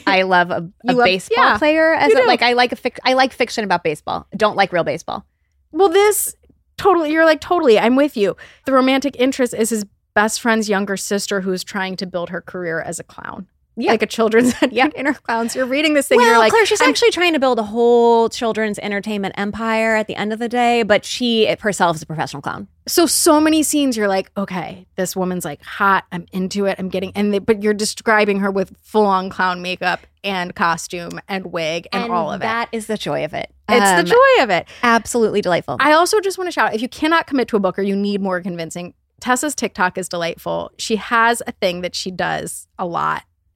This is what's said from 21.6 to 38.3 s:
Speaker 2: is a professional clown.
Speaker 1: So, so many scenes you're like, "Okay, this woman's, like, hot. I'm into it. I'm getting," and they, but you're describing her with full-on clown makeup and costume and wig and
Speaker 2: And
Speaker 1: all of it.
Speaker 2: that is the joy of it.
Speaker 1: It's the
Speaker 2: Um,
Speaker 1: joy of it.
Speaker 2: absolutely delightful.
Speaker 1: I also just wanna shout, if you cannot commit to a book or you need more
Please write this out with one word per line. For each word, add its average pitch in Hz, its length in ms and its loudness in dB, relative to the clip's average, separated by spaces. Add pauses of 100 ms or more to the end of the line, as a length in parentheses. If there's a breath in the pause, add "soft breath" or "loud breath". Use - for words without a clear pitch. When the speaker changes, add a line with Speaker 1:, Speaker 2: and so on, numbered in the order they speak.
Speaker 2:
is 160 60 -10
a 170 40 -16
professional 156 360 -8
clown. - 260 -10 (200)
Speaker 1:
So, 339 180 2
so 302 340 4
many 311 240 2
scenes 277 320 0
you're 214 120 -2
like, 190 280 -2
"Okay, 185 500 -8 (100)
this 185 200 -4
woman's, 180 300 -4
like, 147 180 -10
hot. 196 480 0
I'm 175 200 -10
into 190 340 -4
it. 190 140 0
I'm 190 100 -6
getting," 185 260 -6
and 208 180 0
they, 196 60 0
but 202 240 0
you're 214 100 2
describing 208 640 0
her 196 120 -2
with 190 300 -4
full-on 196 480 0
clown 180 320 -2
makeup 180 400 -4 (220)
and 185 320 -6
costume 170 640 -4 (100)
and 190 240 -8
wig 170 400 -4
and 240 120 -4
Speaker 2:
And 233 60 -6
Speaker 1:
all 170 200 -2
of 185 100 -8
it. - 20 -8
Speaker 2:
that 233 280 -4
is 220 160 -8
the 214 100 -4
joy 147 260 -4
of 156 100 -8
it. - 160 -8 (200)
Speaker 1:
It's 240 100 4 (120)
the 175 80 4
Speaker 2:
Um, 349 60 2
Speaker 1:
joy 480 380 6
of 220 60 0
it. 175 180 0 (160 loud breath)
Speaker 2:
absolutely 226 580 2
delightful. 165 380 -2
Speaker 1:
I 294 140 4
also 349 260 4
just 370 180 -4
wanna 359 140 -6
shout, 220 220 0
if 220 80 -4
you 247 80 -6
cannot 320 380 0
commit 254 220 0
to - 60 -4
a 208 40 2
book 190 200 -2
or 190 40 -2
you 196 120 0
need 202 260 -2
more 185 200 -4